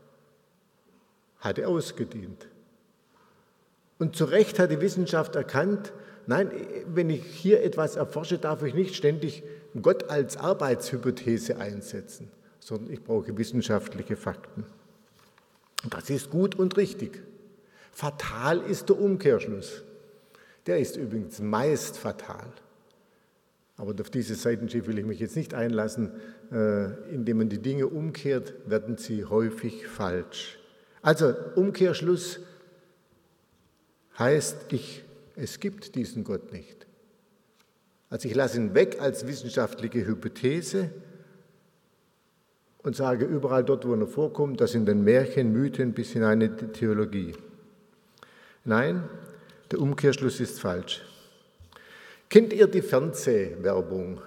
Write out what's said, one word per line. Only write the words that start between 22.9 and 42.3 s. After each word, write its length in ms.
Aber 240
auf 100
dieses 320
Seitenschiff 460
will 100
ich 60
mich 160
jetzt 160
nicht 160
einlassen. 600
Äh, 640
indem 240
man 120
die 80
Dinge 280
umkehrt, 680
werden 300
sie 300
häufig 600
falsch. 720
Also 320
Umkehrschluss 840
heißt, 540
ich, 320
es 240
gibt 340
diesen 300
Gott 300
nicht. 320
Also 200
ich 60
lasse 220
ihn 180
weg 240
als 280
wissenschaftliche 800
Hypothese 840